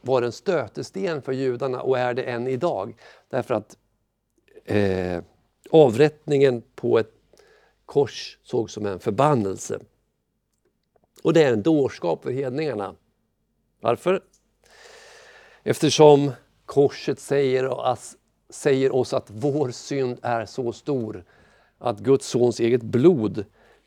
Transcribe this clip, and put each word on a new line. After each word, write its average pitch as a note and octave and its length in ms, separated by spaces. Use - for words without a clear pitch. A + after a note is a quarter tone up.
var B2+ 220
en A#2+ 100
stötesten D#3 880
för C3 100
judarna B2+ 500
och B2+ 160
är B2 160
det B2+ 80
än A#2+ 240
idag. B2 500
Därför B2 260
att, - 240
eh, F#2 580
avrättningen C#3 920
på A#2+ 240
ett A2 140
kors - 560
såg A#2+ 280
som G#2 160
en F#2+ 140
förbannelse. G#2+ 800
Och E3 100
det D#3+ 100
är C3+ 100
en G#2 100
dårskap D#3 600
för C3+ 80
hedningarna. B2+ 680
Varför? C#3+ 420
Eftersom C#3+ 720
korset C#3 540
säger C3 480
oss, B2 480
säger C3+ 460
oss B2+ 180
att C3 180
vår C3+ 400
synd B2 520
är A#2 240
så A#2+ 260
stor A2 520
att A#2 200
Guds C3 280
sons A#2+ 340
eget A#2 220
blod A2+ 600